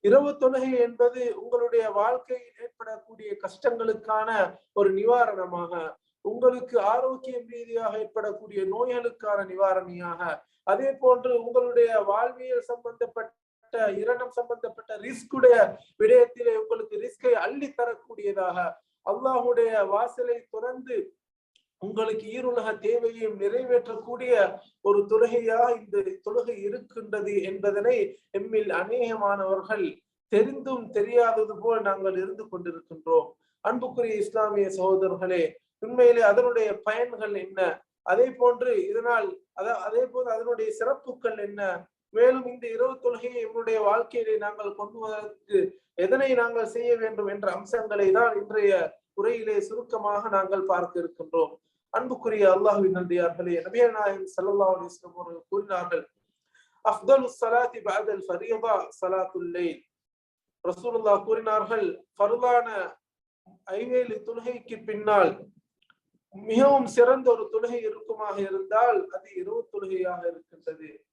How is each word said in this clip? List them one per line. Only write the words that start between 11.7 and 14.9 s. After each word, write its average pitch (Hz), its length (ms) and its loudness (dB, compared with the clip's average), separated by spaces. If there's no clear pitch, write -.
வாழ்வியல் 247 600 -2
சம்பந்தப்பட்ட, 233 800 -10
இரணம் 220 580 -2
சம்பந்தப்பட்ட 233 680 -8